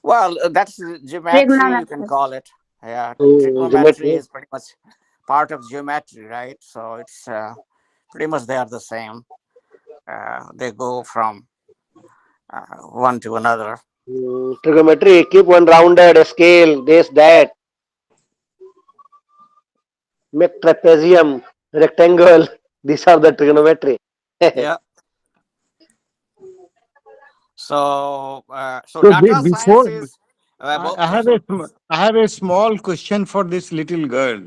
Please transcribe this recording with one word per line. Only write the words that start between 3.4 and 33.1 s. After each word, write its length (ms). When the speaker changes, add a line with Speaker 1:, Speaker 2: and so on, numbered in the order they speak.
Speaker 1:
trigonometry 400
Speaker 3:
geometry. 280
Speaker 1:
is 180
pretty 240
much 100
part 240
of 180
geometry, 560
right? 360
So 340
it's, 320
uh, 280
pretty 140
much 200
they 100
are 120
the 120
same. 460
Uh, 440
they 180
go 300
from, 440
uh, 100
one 280
to 160
another. 420
Speaker 3:
Mm, 540
trigonometry, 600
keep 200
one 220
rounded 600
scale, 560
this, 280
that. 420
Make 300
trapezium, 800
rectangle. 760
<laughs> 180
These 240
are 100
the 140
trigonometry. 680
<laughs> 200
Speaker 1:
Yeah. 360
So, 920
uh, 380
so 160
Speaker 4:
So 80
Speaker 1:
data 320
Speaker 4:
be-, 80
before, 340
Speaker 1:
science 200
is, 140
uh, 80
Speaker 4:
I, 120
Speaker 1:
bo-, 180
Speaker 4:
I 100
have 180
Speaker 1:
so 100
Speaker 4:
a 60
sm-, 320
I 60
have 200
a 120
small 500
question 480